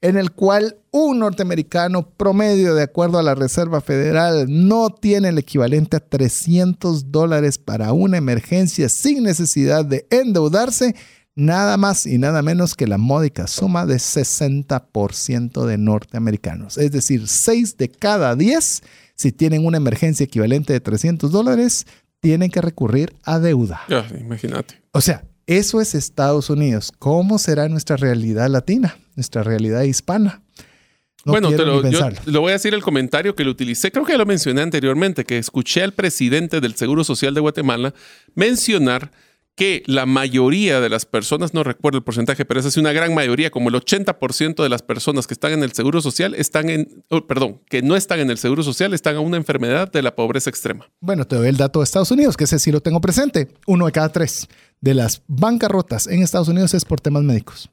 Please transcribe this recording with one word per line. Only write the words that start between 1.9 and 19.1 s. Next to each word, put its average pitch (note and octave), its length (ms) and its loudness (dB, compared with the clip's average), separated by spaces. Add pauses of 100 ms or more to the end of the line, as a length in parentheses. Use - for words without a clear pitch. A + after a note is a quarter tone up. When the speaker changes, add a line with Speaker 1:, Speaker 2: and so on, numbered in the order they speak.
Speaker 1:
promedio, G3 640 2
de D3+ 80 4
acuerdo E3+ 380 0
a - 20 0
la C#3+ 140 2
Reserva E3 440 0
Federal, D3+ 680 2
no G3 420 4
tiene G3+ 380 2
el E3 100 2
equivalente D3 600 0
a - 20 -2
trescientos E3 1120 0
dólares D3+ 460 2
para A2 340 -4
una F#3 240 2
emergencia D3+ 720 0
sin C#4+ 340 0
necesidad D#3 640 2
de C3+ 260 -2
endeudarse, A#3 840 2 (400)
nada F#3 400 2
más G3 300 0
y B2+ 120 0
nada D3 240 0
menos E3+ 320 0
que A#2 140 -2
la G2 100 0
módica C3+ 480 0
suma F3 400 -2
de C3 140 0
sesenta C#3 840 -2
por G2+ 300 -4
ciento A#2+ 500 -4
de A2+ 140 -2
norteamericanos. G#2 960 -2
Es D3 140 2
decir, B2 380 -2
seis A#3 480 0
de B2+ 120 -2
cada F#3 460 0
diez, A3+ 480 0 (320)